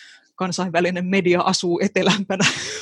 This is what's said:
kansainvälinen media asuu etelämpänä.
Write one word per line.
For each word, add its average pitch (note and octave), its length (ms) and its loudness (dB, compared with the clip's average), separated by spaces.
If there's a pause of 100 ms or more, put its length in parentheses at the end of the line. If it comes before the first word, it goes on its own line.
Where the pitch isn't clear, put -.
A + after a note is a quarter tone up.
(380)
kansainvälinen F3+ 680 0
media F3+ 340 2
asuu F3+ 420 0
etelämpänä. G3 640 0 (380)